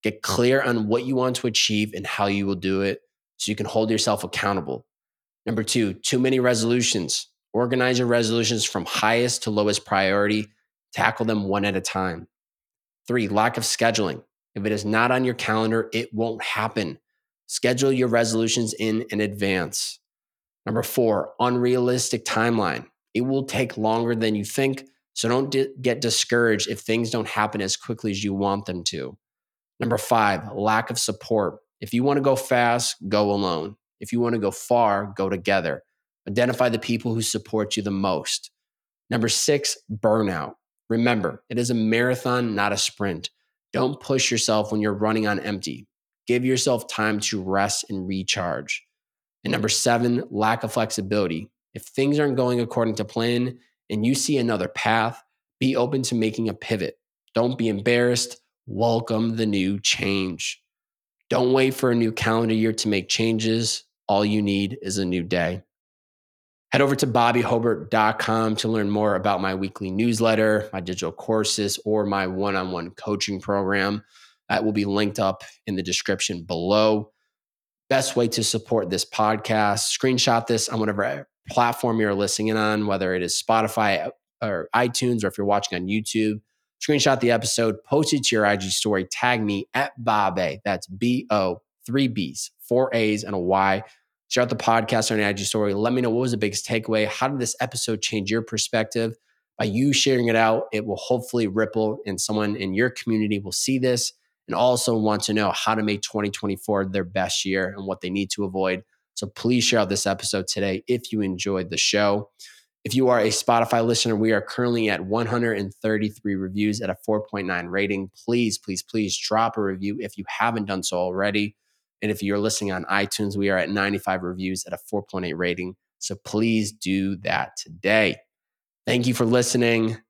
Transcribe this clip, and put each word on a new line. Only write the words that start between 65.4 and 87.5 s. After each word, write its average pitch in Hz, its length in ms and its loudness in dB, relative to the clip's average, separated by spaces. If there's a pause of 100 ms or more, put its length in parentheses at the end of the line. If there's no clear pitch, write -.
Head 135 100 4
over 139 140 4
to 147 120 0
bobby 120 340 4
hobart 117 480 0
dot 110 300 2
com 110 380 0
to 113 100 -2
learn 107 220 0
more 104 260 2
about 92 240 0
my 95 160 -2
weekly 95 360 -6
newsletter, 110 840 2
my 92 80 -6
digital 87 300 -6
courses, 107 720 -2
or 107 200 0
my 98 220 0
one-on-one 92 640 -4
coaching 101 480 -4
program. 101 640 0 (460)
That 98 160 0
will 107 80 0
be 104 100 0
linked 101 360 0
up 95 240 0 (240)
in 101 80 -4
the 95 80 -2
description 90 600 -4
below. 107 680 2 (800)
Best 131 260 2
way 120 140 2
to 113 140 -2
support 107 460 0
this 92 160 -2
podcast, 107 920 0
screenshot 120 520 2
this 113 200 0
on 113 120 -4
whatever 104 500 -2 (200)
platform 120 500 2
you're 104 160 2
listening 107 420 0
on, 107 300 2
whether 92 260 0
it 92 80 0
is 87 200 -2
Spotify 107 680 2 (320)
or 92 340 -4
iTunes, 120 480 2
or 98 40 0
if - 100 -4
you're 101 80 -2
watching 101 320 0
on 90 100 -4
YouTube. 107 540 -2 (440)
Screenshot 135 360 2
the 123 100 4
episode, 113 540 0